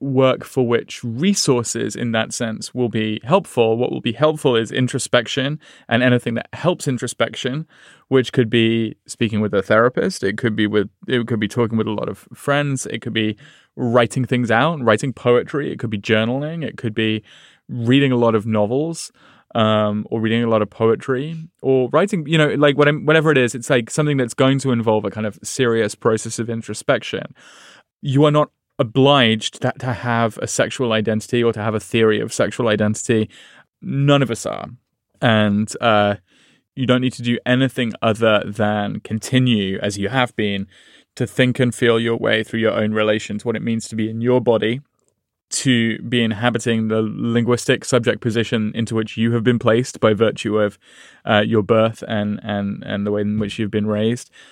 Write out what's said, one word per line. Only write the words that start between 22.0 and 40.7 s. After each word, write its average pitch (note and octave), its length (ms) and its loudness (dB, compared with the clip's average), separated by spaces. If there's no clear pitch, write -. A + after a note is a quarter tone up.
you D#3+ 100 2
know, D3+ 120 4
like, C#3 280 4
what, D3 180 4
whatever D#3 280 4
it C#3 60 4
is, B2 160 2
it's, B2 160 -6
like, B2 180 0
something D3 300 0
that's A#2+ 160 -2
going C3+ 240 4
to C3 140 0
involve A2 340 2
a G2+ 40 -4
kind G#2+ 160 -6
of G#2 160 -8
serious A2+ 520 0
process A2+ 440 -2
of A#2 120 -4
introspection. - 840 -6
You C#3+ 240 4
are D3+ 40 4
not D3 200 2
obliged B2+ 840 2
to, B2+ 160 -2
to B2+ 160 -4
have A#2 480 -2
a A#2+ 40 -6
sexual B2 460 -2
identity A2 500 0
or A#2 120 2
to G#2+ 80 -6
have G#2+ 120 -2
a G#2+ 60 -2
theory A2 400 2
of A2 100 -6
sexual A2+ 380 -2
identity. G#2+ 640 0
None C#3 420 2
of A2+ 80 -2
us A#2 140 -8
are. G1+ 220 -8
And, G#2+ 580 2
uh, G#2 360 4
you C3 80 -4
don't B2 160 2
need B2+ 140 -2
to - 80 -12
do A#2+ 240 0
anything B2 560 0
other A2 420 2
than G#2 560 -2
continue, A2 800 0
as G2+ 180 -4
you G2 140 -4
have B2+ 260 -2
been, G2+ 300 -4